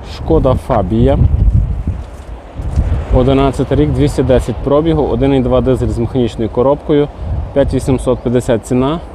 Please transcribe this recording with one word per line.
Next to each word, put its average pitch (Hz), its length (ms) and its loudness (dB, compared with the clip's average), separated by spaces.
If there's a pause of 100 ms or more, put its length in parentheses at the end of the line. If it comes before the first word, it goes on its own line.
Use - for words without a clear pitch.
(140)
Шкода 135 400 2
Фабія. 117 640 0 (2000)
Одинадцятий 135 640 2
рік, 151 120 2
двісті 139 320 0
десять 127 340 2
пробігу, 151 460 2
один 120 320 2
і 131 60 4
два 123 200 2
дизель 123 280 0
з 107 100 -4
механічною 117 520 -2
коробкою, 143 580 0 (460)
п'ять 139 200 0
вісімсот 131 440 0
п'ятдесят 120 480 -2
ціна. 135 340 0 (140)